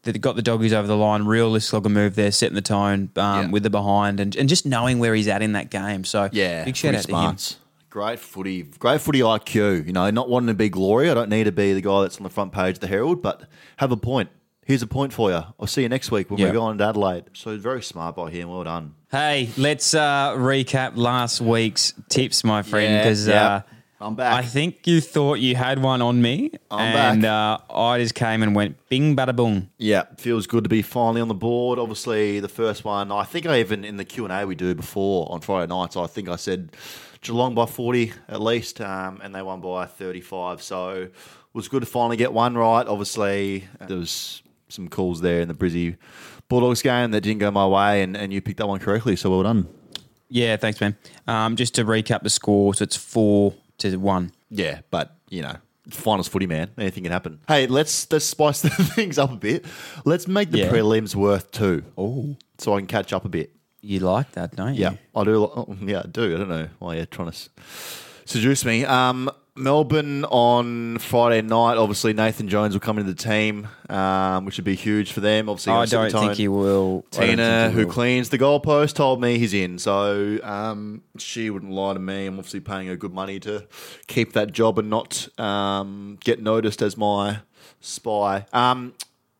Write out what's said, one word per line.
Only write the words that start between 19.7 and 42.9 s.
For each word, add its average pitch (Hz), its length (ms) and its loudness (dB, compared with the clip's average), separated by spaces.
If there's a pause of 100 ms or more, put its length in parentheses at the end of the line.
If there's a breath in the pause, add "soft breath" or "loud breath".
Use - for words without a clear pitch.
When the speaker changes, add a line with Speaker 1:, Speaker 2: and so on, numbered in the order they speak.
Speaker 1:
uh, 143 440 2
recap 131 580 0
last 120 460 0
week's 113 520 2 (160)
tips, - 340 0
my 107 180 2
friend, 107 320 2
Speaker 2:
Yeah, 107 100 4
Speaker 1:
'cause, 107 240 2
Speaker 2:
yeah. 107 200 6
Speaker 1:
uh, 101 140 2 (380 soft breath)
Speaker 2:
I'm 107 160 -8
back. 123 180 2
Speaker 1:
I 123 80 2
think 139 460 -2
you 170 140 6
thought 147 340 2
you 123 200 2
had 127 280 0
one 131 180 2
on 120 220 4
me, 175 280 0 (200)
Speaker 2:
I'm 107 240 0
Speaker 1:
and, 110 260 6
Speaker 2:
back. 110 100 4 (380)
Speaker 1:
uh, - 80 -14
I 120 220 2
just 117 160 -2
came 110 260 0
and 104 140 2
went 104 220 0 (120)
bing, 143 260 4
bada, 127 200 0
boom. 107 420 2
Speaker 2:
Yeah, 104 260 2 (140)
feels 117 300 -2
good 117 160 2
to 107 60 -2
be 113 120 2
finally 117 400 0
on 113 60 -2
the 113 80 -2
board. 120 420 0
Obviously, 107 640 -2
the 98 80 -6
first 110 380 -2
one, 101 260 -2
I 101 140 0
think 170 200 -8
I 147 140 4
even, 101 260 0
in 104 120 -10
the 98 80 -8
Q - 180 -10
and 92 100 -6
A 101 140 -2
we 92 80 -4
do 90 180 -2
before 90 580 -2
on 85 100 -10
Friday 92 260 -2
nights, 90 300 -6
I 87 100 -4
think 92 220 -10
I 87 80 -4
said 90 340 -6 (500 loud breath)
Geelong 120 320 0
by 117 140 2
forty 120 460 -2 (140)
at 104 140 -8
least, 113 400 -2
um, 95 400 -8
and 98 140 -16
they 95 80 -8
won 95 180 -10
by 92 240 -6
thirty-five. 90 800 -10
So 92 300 -8
it 92 180 -10 (420 loud breath)
was 110 140 -8
good 135 140 -2
to 135 40 -6
finally 117 320 -2
get 120 160 0
one 120 220 2
right. 117 320 4
Obviously, 101 800 -2 (220)